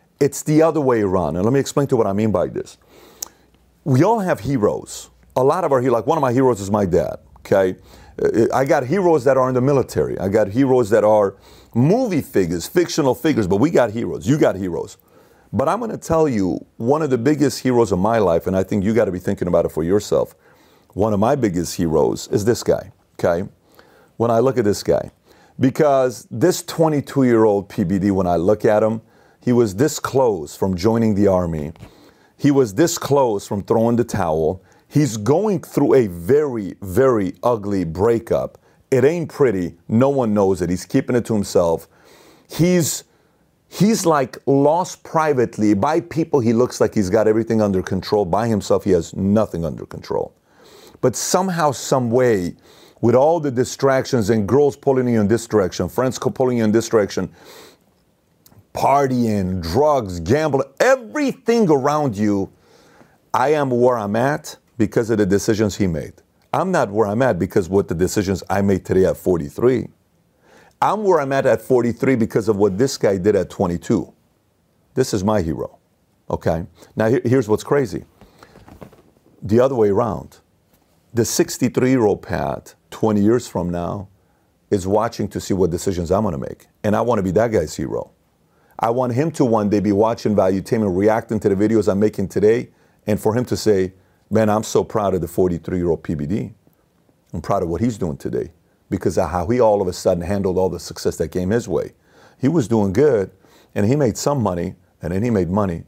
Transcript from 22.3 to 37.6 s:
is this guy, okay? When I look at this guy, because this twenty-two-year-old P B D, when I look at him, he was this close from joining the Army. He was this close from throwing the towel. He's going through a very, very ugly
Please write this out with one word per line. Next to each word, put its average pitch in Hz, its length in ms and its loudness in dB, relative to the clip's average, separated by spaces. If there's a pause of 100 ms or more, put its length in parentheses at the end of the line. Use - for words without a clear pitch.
is 104 100 -2
this 113 200 0
guy, - 280 -4 (220)
okay? 90 340 -2 (720)
When 117 120 0
I 113 100 2
look 123 180 0
at 113 80 2
this 104 180 -2
guy, - 280 -2 (460)
because 131 720 0
this 156 340 0
twenty-two-year-old 123 1040 2
P 107 160 -2
B 95 120 0
D, 98 140 2
when 92 160 0
I 87 80 2
look 98 300 2
at 107 180 4
him, 113 180 0 (380)
he 123 140 0
was 117 220 2
this 147 260 -2
close 110 520 -2
from 95 220 -2
joining 110 400 0
the 98 120 2
Army. 82 440 -2 (640)
He 143 160 2
was 131 220 2
this 165 240 0
close 113 500 0
from 101 160 -6
throwing 113 320 2
the 117 80 2
towel. 82 580 -2 (280)
He's 143 260 0
going 160 460 0
through - 320 0
a 123 140 4
very, 104 760 -2
very 104 600 0
ugly 101 440 -2